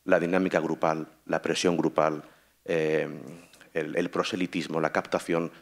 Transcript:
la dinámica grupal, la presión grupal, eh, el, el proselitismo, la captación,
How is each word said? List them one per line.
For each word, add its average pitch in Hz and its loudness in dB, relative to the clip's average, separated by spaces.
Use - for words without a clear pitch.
la 90 4
dinámica 90 2
grupal, 80 0
la 80 -2
presión 85 2
grupal, 78 2
eh, 78 0
el, 76 -4
el 87 0
proselitismo, 87 -2
la 78 0
captación, 85 -2